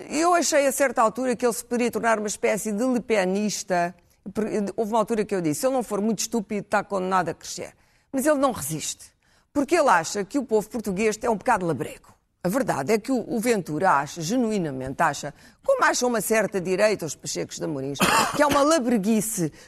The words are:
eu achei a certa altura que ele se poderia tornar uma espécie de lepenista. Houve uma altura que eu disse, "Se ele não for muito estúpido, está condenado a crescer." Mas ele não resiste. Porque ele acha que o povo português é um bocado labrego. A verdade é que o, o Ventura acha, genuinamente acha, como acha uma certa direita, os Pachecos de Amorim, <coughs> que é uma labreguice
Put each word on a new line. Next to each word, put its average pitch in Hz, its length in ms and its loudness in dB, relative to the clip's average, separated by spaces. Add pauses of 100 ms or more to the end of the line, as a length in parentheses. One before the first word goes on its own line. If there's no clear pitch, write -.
eu 330 240 2
achei 294 340 4
a 262 40 2
certa 254 300 2
altura 240 340 2
que 247 100 -4
ele 233 80 2
se - 120 -8
poderia 240 260 0
tornar 220 280 2
uma 208 80 -4
espécie 214 440 -2
de 202 120 -2
lepenista. 190 1120 0 (800)
Houve 220 160 -2
uma 226 80 2
altura 214 260 0
que - 80 -6
eu 190 80 0
disse, 151 200 0
"Se - 60 0
ele 262 80 2
não 247 80 0
for 202 180 -4
muito 214 180 0
estúpido, 208 460 -4
está 202 180 0
condenado 185 460 -2
a 160 40 -4
crescer." - 400 -14 (380)
Mas 269 140 -2
ele 302 140 4
não 269 120 2
resiste. 156 540 -8 (480)
Porque 285 220 2
ele 294 140 6
acha 185 340 2
que 226 140 -4
o 277 80 -2
povo 214 240 0
português 214 520 -2
é 240 80 -2
um 226 60 2
bocado 185 300 0
labrego. - 500 -6 (280)
A 180 60 0
verdade 170 440 0
é 226 60 4
que 220 120 -6
o, 254 140 0 (100)
o 233 40 0
Ventura 185 520 0
acha, 147 300 0
genuinamente 165 800 -2
acha, 147 320 -2 (320)
como 539 180 4
acha 311 220 2
uma 240 160 0
certa 202 400 0
direita, 185 440 2
os 143 100 -8
Pachecos - 420 -8
de 170 80 -8
Amorim, 143 280 -4
<coughs> - 440 0
que 294 60 2
é - 40 4
uma 285 140 2
labreguice 226 880 2 (160)